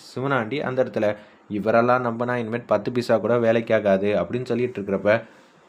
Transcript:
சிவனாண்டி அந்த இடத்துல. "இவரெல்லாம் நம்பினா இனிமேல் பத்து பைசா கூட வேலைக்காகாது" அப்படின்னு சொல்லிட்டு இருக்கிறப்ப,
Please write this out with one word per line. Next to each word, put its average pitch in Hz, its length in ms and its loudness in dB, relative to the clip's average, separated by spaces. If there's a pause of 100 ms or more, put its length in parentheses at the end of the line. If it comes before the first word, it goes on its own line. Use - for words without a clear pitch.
சிவனாண்டி 127 600 -4
அந்த 127 240 -2
இடத்துல. 107 240 -2 (400)
"இவரெல்லாம் 117 580 2
நம்பினா 120 280 -2
இனிமேல் 117 320 -6
பத்து 104 260 0
பைசா 120 260 2
கூட 110 200 2
வேலைக்காகாது" 107 760 2
அப்படின்னு 113 300 -2
சொல்லிட்டு 120 360 -4
இருக்கிறப்ப, 98 300 0 (580)